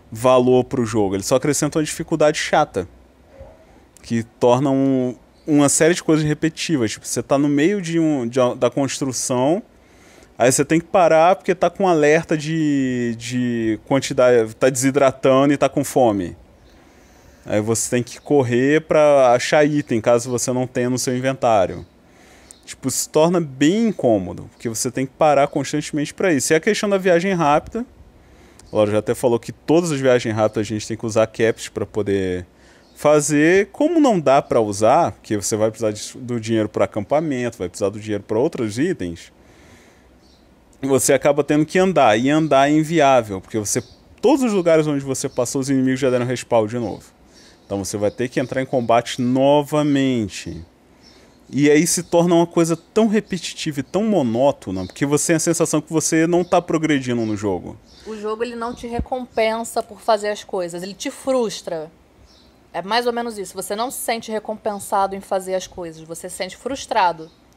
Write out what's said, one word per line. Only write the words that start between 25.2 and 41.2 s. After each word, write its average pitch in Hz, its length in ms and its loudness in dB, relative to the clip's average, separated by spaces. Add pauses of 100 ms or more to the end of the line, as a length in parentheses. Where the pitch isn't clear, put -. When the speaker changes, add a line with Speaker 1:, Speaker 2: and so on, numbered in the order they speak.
Speaker 1:
constantemente 147 680 -6
pra 190 200 0
isso. 135 180 0
E 160 60 4
a - 20 2
questão 214 300 -2
da 196 80 0
viagem 185 360 2
rápida, 165 520 0 (840)
a - 60 -12
Laura 104 160 2
já 107 80 0
até 113 160 -2
falou 120 240 0
que - 140 -12
todas 165 400 0
as 135 80 -4
viagens 123 340 0
rápidas 107 320 0
a - 60 -12
gente 107 120 -8
tem 110 120 -8
que - 80 -10
usar 110 200 2
caps - 440 -2
pra 101 160 -6
poder 98 600 -4 (520)
fazer. 151 720 2
Como 330 300 -2
não 254 220 4
dá 139 220 4
pra 131 180 0
usar, 107 540 2
porque - 240 -6
você 101 180 -4
vai 107 160 2
precisar 110 200 -4
de, - 260 -14
do 120 240 -8
dinheiro 110 260 0
pro 107 160 -2
acampamento, 123 760 -4
vai 90 120 -6
precisar 98 180 -4
do 104 100 -4
dinheiro 104 300 -6
pra 107 100 -2
outros 120 400 -2
itens, 123 540 -6 (1500)
você 135 320 2
acaba 143 320 2